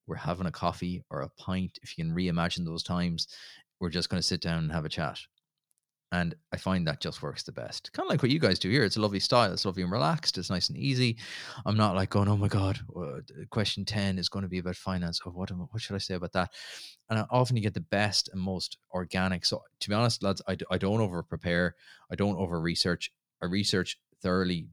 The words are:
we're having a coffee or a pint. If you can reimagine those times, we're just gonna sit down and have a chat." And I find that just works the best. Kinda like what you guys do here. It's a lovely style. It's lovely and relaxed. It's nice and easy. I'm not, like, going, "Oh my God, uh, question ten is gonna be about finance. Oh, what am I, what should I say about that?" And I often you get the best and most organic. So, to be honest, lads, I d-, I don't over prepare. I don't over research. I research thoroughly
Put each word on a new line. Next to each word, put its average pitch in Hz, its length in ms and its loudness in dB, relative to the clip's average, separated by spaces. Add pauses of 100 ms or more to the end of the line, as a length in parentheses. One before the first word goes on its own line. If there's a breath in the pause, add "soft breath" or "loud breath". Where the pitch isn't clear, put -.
we're 80 100 -6
having 87 300 -2
a 80 40 -2
coffee 90 580 -2
or 71 120 -4
a 71 80 -6
pint. 92 540 -4
If - 140 -14
you 82 80 -4
can 82 100 -2
reimagine 87 500 0
those 82 180 -4
times, 87 440 -2 (520 loud breath)
we're 87 100 -2
just 85 200 -2
gonna 87 140 0
sit - 180 0
down 82 180 0
and 78 120 0
have 80 140 -2
a 78 40 -6
chat." - 300 -4 (920)
And 85 220 0 (180)
I - 60 -4
find 92 300 2
that 71 140 -2
just - 200 -6
works 71 220 -8
the - 80 -10
best. - 420 -10
Kinda 370 160 -4
like 180 140 2
what 120 80 4
you 120 80 4
guys 98 180 4
do 92 120 0
here. 127 140 4
It's 98 140 2
a 107 40 0
lovely 101 180 2
style. 113 340 4
It's - 120 -2
lovely 92 180 0
and 87 80 0
relaxed. 151 480 2
It's 87 100 -6
nice 90 200 0
and 131 80 -6
easy. 127 400 2 (480 loud breath)
I'm 107 120 4
not, 104 180 6
like, 95 140 2
going, 101 180 4
"Oh 104 100 6
my 101 100 4
God, 95 320 2 (160)
uh, 76 240 -6 (320)
question 101 340 -2
ten 98 320 0
is 87 100 0
gonna 98 200 -2
be 92 100 -4
about 87 180 -2
finance. 87 500 -2
Oh, 87 40 -8
what 90 220 -6
am 90 100 -6
I, 82 40 -6
what 113 180 -6
should 101 120 -6
I 95 40 -2
say - 160 -4
about 87 180 -6
that?" 90 180 0 (580 loud breath)
And 110 100 2
I 110 100 0
often 123 280 4
you 104 60 2
get 104 120 0
the 90 60 -2
best 101 480 2
and 95 120 -6
most 92 360 -4 (140)
organic. 92 540 0
So, - 180 0 (180)
to - 80 -4
be 104 60 2
honest, 117 280 2
lads, 98 240 2
I 95 80 0
d-, - 160 -6
I 92 80 2
don't 104 220 2
over 87 220 0
prepare. 87 520 0 (360 soft breath)
I - 40 -4
don't 98 220 2
over 85 220 0
research. 85 520 0 (300)
I 90 40 -2
research 95 540 0 (220)
thoroughly 90 520 2